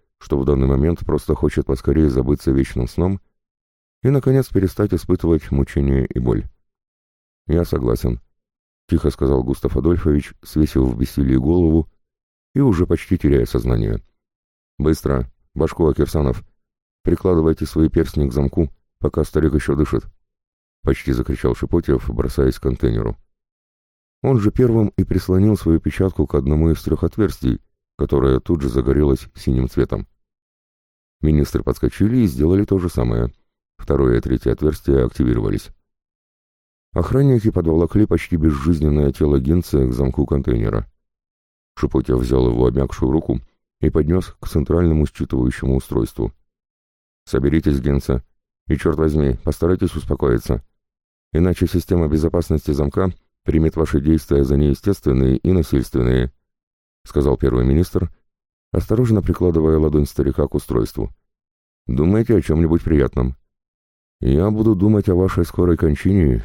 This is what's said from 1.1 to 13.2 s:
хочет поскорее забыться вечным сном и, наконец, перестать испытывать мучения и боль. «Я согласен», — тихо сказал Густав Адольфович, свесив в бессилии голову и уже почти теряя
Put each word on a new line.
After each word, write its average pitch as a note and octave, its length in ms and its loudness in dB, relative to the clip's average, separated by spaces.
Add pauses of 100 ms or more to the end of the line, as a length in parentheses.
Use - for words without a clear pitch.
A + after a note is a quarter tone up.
хочет D2 320 -2
поскорее D2 420 0
забыться C2 440 0
вечным B1+ 360 -2
сном F#2 320 -4 (840)
и, B2 60 0
наконец, C3 400 2
перестать G2 460 0
испытывать E2 560 0
мучения C2+ 560 0
и - 120 -8
боль. A1+ 280 -2 (1000)
«Я E2+ 180 0
согласен», — A#1+ 560 -2 (680)
тихо D#2+ 220 0
сказал C2+ 340 0
Густав C2+ 320 -4
Адольфович, D2 560 0 (100)
свесив D2+ 400 0
в B1 140 0
бессилии B1+ 400 0
голову D#2+ 520 2 (680)
и C3+ 60 0
уже F#2 260 2
почти E2+ 320 -2
теряя C#2 260 2